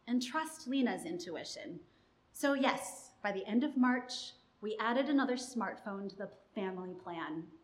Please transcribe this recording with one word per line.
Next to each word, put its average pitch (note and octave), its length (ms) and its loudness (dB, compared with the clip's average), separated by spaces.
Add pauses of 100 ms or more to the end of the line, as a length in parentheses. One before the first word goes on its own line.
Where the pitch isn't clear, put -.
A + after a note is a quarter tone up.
and A#3+ 120 4
trust - 460 -4
Lena's A#3+ 380 2
intuition. D#3+ 720 -6 (540)
So C#4 220 2
yes, - 580 0 (100)
by G3+ 80 0
the F#3+ 160 -4
end A3 160 4
of D4 140 0
March, B3 560 2 (280)
we G#3+ 180 -2
added A#3+ 300 2
another C#4 280 4
smartphone G3 720 -4
to F#3+ 80 -10
the F#3+ 160 -8 (200)
family F#3 420 -4
plan. E3 540 -6 (160)